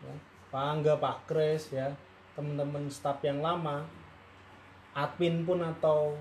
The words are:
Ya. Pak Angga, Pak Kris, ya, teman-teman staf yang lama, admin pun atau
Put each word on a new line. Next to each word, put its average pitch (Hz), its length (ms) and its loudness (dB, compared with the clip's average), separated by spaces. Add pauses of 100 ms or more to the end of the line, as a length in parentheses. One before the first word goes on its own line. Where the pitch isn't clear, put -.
Ya. 135 100 -12 (380)
Pak 135 120 -2
Angga, 151 360 4
Pak 131 280 -2
Kris, 156 440 2
ya, 135 200 -2 (440)
teman-teman 143 520 -4
staf 143 360 -4
yang 143 160 0
lama, 156 440 -2 (1080)
admin 165 560 0
pun 180 120 2
atau 151 600 2